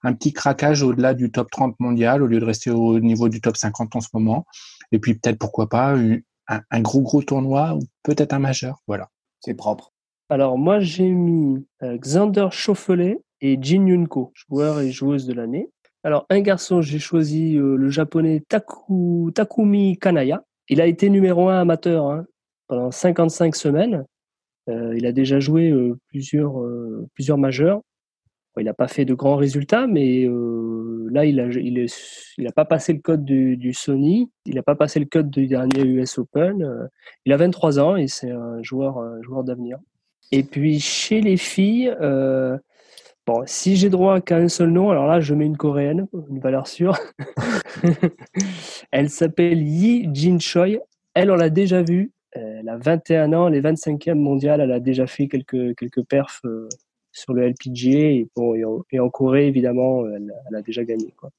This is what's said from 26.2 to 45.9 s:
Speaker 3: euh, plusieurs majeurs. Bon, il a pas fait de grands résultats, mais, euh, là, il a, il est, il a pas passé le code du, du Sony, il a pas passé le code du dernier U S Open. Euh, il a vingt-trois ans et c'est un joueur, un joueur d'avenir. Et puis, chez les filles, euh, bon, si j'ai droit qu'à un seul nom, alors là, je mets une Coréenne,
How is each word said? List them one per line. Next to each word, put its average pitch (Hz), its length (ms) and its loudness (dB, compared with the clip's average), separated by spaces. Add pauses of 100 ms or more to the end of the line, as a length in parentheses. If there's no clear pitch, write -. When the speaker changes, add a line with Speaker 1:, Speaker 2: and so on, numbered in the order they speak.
Speaker 3:
euh, 117 520 -8
plusieurs 143 240 -2
majeurs. 139 420 2 (760)
Bon, 113 80 -6
il 107 60 -2
a 107 60 -4
pas - 160 -2
fait 139 160 0
de 127 80 0
grands 139 240 2
résultats, 143 500 0
mais, 131 380 2
euh, 113 840 -4
là, 143 140 2
il 143 160 2
a, 123 60 0
il 123 340 -2
est, - 580 -10
il 123 100 -6
a 117 40 -6
pas - 140 2
passé 160 260 0
le 151 80 0
code 156 240 0
du, 131 320 2
du 123 180 -6
Sony, 151 560 0 (160)
il 131 140 -4
a - 40 -8
pas 147 120 2
passé 151 240 0
le 143 60 -2
code 151 240 0
du 135 180 0
dernier 131 380 0
U 127 160 0
S - 160 -6
Open. 170 460 -2
Euh, 123 240 -8 (360)
il 131 80 2
a 143 60 4
vingt-trois 160 420 2
ans 165 160 4
et 143 120 0
c'est 127 240 -8
un 117 300 -10
joueur, 131 360 -6
un 117 240 -10
joueur 127 240 -8
d'avenir. 123 320 -8 (560)
Et 135 100 2
puis, 147 380 0
chez - 400 -2
les 196 160 4
filles, 226 640 0
euh, 135 560 0 (680)
bon, 120 200 0
si - 320 0
j'ai 196 120 4
droit 185 300 4
qu'à 175 160 0
un 170 140 4
seul 165 220 2
nom, 190 180 4
alors 143 180 2
là, 165 140 4
je 147 120 0
mets 151 120 2
une 151 100 0
Coréenne, 147 520 -2 (220)